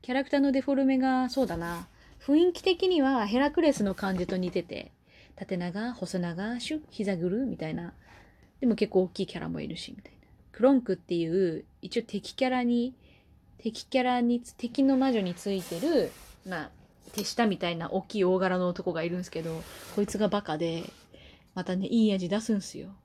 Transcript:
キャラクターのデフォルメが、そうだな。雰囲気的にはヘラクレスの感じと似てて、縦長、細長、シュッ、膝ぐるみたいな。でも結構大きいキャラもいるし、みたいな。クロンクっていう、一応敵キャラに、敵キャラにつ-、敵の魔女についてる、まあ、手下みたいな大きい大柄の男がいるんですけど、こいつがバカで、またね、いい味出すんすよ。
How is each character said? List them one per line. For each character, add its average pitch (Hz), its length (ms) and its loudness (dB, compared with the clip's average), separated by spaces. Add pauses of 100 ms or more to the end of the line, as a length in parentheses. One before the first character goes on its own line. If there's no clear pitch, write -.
キ - 100 -8
ャ 247 40 0
ラ 269 80 2
ク - 80 -4
タ 294 60 4
ー - 20 4
の 277 120 4
デ 269 100 2
フ 277 100 -2
ォ 277 40 4
ル 269 100 4
メ 262 120 4
が、 254 320 2
そ 254 140 0
う 220 40 2
だ 170 100 -4
な。 170 300 -6 (320)
雰 320 300 4
囲 339 40 0
気 - 100 -14
的 381 240 2
に 349 160 4
は 262 240 2
ヘ 208 100 0
ラ 285 140 4
ク 339 100 2
レ 311 100 6
ス 269 120 0
の 196 100 0
感 190 240 -2
じ 180 100 0
と - 80 -2
似 180 160 -2
て 180 120 -2
て、 - 280 -12 (440)
縦 185 220 -6
長、 190 360 -4
細 185 260 -6
長、 185 400 -4
シ 311 160 -6
ュ - 40 -6
ッ、 - 100 -8
膝 202 260 -2
ぐ 175 140 -2
る 233 160 -2
み 202 100 -4
た 160 140 -6
い 156 60 -4
な。 170 180 -10 (680)
で 262 80 2
も 226 60 4
結 208 200 0
構 185 100 4
大 185 60 0
き - 140 -6
い 175 40 -2
キ - 100 -12
ャ 175 40 -6
ラ 170 60 -6
も 165 140 -6
い - 60 -8
る 170 100 -10
し、 - 180 -14
み - 60 -18
た - 80 -20
い - 40 -20
な。 - 40 -20 (340)
ク - 120 0
ロ 269 100 8
ン 254 80 6
ク 208 140 -2
っ - 20 -20
て - 180 -4
い 165 120 0
う、 165 380 0 (180)
一 - 160 -2
応 226 40 -2
敵 - 300 -8
キ - 140 0
ャ - 20 0
ラ 254 140 0
に、 240 320 2 (640)
敵 220 240 -8
キ - 160 0
ャ 247 40 2
ラ 247 180 2
に 240 200 2
つ-、 - 160 -20
敵 240 260 -2
の 269 140 6
魔 262 140 4
女 226 100 2
に 180 140 -2
つ - 160 -6
い 190 100 -2
て 170 180 -8
る、 240 320 2 (360)
ま 175 160 -6
あ、 - 80 -14 (420)
手 208 100 -4
下 233 220 0
み 196 120 0
た 175 120 -2
い 170 60 -2
な 165 160 -6
大 190 120 0
き - 160 -6
い 190 40 4
大 185 160 4
柄 180 180 2
の 180 100 0
男 175 240 -2
が 165 120 -2
い 170 60 -2
る 175 60 -2
ん 180 40 -4
で 180 40 -6
す - 80 -12
け 165 120 -6
ど、 160 180 -6 (340)
こ 208 60 2
い 202 60 2
つ 208 100 -6
が 208 120 2
バ 202 120 0
カ 156 160 -4
で、 165 260 -2 (720)
ま 185 100 -6
た 185 120 -2
ね、 190 120 -2
い 226 200 4
い 208 60 4
味 185 140 -2
出 202 140 0
す 220 140 0
ん 196 60 -2
す - 180 -14
よ。 - 240 -14